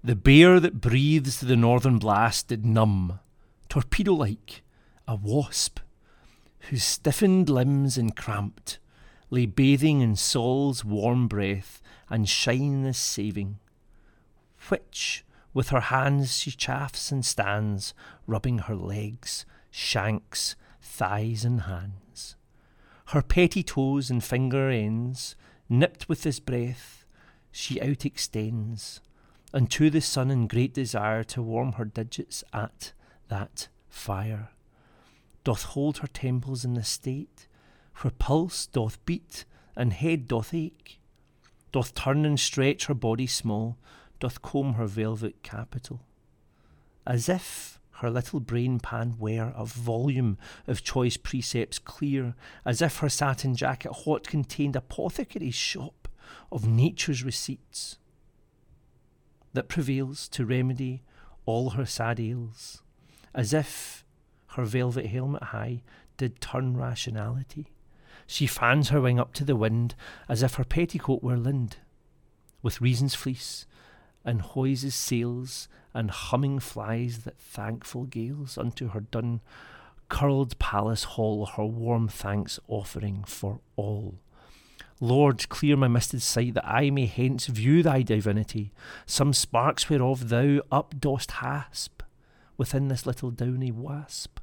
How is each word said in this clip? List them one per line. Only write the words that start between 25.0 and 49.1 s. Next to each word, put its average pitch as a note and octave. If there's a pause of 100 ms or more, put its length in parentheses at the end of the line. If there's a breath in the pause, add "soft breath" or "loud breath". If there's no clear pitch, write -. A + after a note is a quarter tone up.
nipped C3
with D#3
this -
breath, B2 (480 soft breath)
she -
out C3+
extends, A2 (540 soft breath)
unto C#3
the D3+
sun C3
in A#2+
great B2
desire A2
to -
warm A#2
her A#2
digits -
at - (380 soft breath)
that - (180)
fire. G#2 (960 soft breath)
Doth A#3
hold C#3+
her C#3+
temples B2+
in B2
the A#2
state, - (540 soft breath)
where A#2
pulse -
doth -
beat - (280 soft breath)
and A#2
head D3
doth A2+
ache, - (720)
doth B2+
turn C#3+
and D3
stretch -
her D3+
body A2+
small, A2+ (420 loud breath)
doth -
comb C#3
her A2
velvet A2
capital. B2 (1040 soft breath)
As B2
if - (240)
her A#2+
little B2
brain A#2+
pan A#2